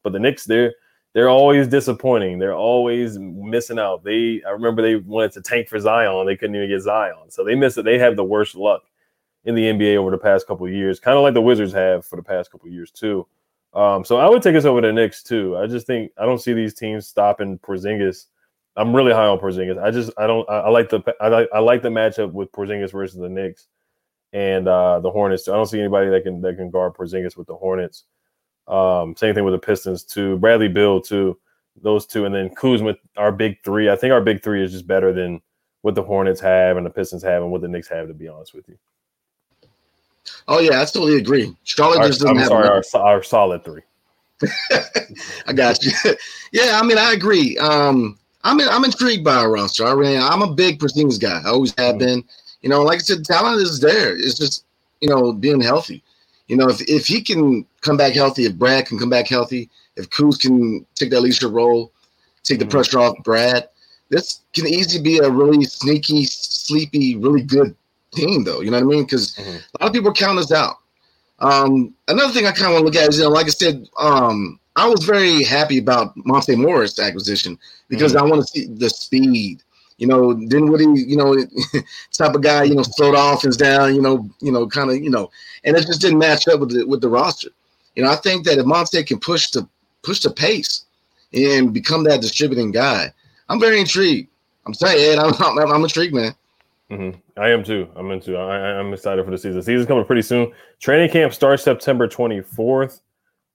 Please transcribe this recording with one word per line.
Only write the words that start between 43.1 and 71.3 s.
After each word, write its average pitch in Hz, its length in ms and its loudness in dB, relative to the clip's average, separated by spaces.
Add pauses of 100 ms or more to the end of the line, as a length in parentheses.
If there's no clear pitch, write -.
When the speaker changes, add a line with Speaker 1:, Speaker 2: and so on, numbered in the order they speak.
Speaker 1:
solid 95 420 0
three. 78 160 -16 (600)
Speaker 2:
<laughs> - 300 -6 (760)
I 131 60 -6
got 123 300 2
you. - 80 0 (120)
<laughs> 196 100 2 (400)
Yeah, 220 280 2
I 226 40 2
mean, 233 140 4
I 233 140 2
agree. 180 440 2
Um, 139 640 2 (240)
I'm 269 160 2
in-, 285 100 0
I'm 247 160 2
intrigued 240 380 0
by 143 120 4
our 113 160 2
roster. 104 340 -2
I 131 100 2
mean, 139 260 2
I'm 170 220 0
a 170 100 -2
big 160 260 0
Porzingis 143 400 0
guy. 90 240 -4
I 98 60 -4
always 127 280 0
have 123 180 0
Speaker 1:
Mm-hmm. 117 100 -2
Speaker 2:
been. 123 180 -2 (380)
You 131 80 -4
know, 143 140 4
like 170 160 2
I - 20 -8
said, 165 240 -4
talent 208 360 0
is 165 200 -4
there. 151 340 2
It's 117 200 -4
just, - 300 -6 (360)
you 147 80 0
know, 127 240 2
being 131 260 0
healthy. 120 420 -2 (460)
You 123 100 0
know, 131 120 4
if, 104 180 -2
if 151 200 0
he 220 140 0
can 147 440 0 (160)
come 147 160 0
back 139 160 2
healthy, 135 320 0
if 98 100 -4
Brad 127 300 2
can 110 140 -8
come 120 100 -4
back 123 180 0
healthy, 123 420 -4 (260)
if 92 140 -14
Kuz 147 300 2
can 120 460 0 (100)
take 131 140 -4
that 123 120 2
leadership 123 300 0
role, 117 400 0 (520)
take 123 160 -2
the - 60 0
Speaker 1:
Mm-hmm. - 60 -6
Speaker 2:
pressure 131 280 0
off 120 240 2
Brad, 120 440 0 (420)
this - 320 -4 (120)
can 165 140 -2
easily 175 340 -2
be 160 160 2
a 143 120 4
really 143 360 4
sneaky, 147 600 0
sleepy, 147 920 -2
really 131 240 2
good 139 340 2 (380)
team, 160 300 0
though. 78 180 -6
You 101 80 -4
know 123 80 0
what 135 160 2
I 151 40 4
mean? 135 100 0
'Cause 117 280 -4
Speaker 1:
Mm-hmm. 98 140 -14
Speaker 2:
a - 340 -10
lot 208 40 0
of 208 60 0
people 208 180 2
are - 20 -10
counting 190 300 0
us 143 80 -6
out. 147 240 0 (640)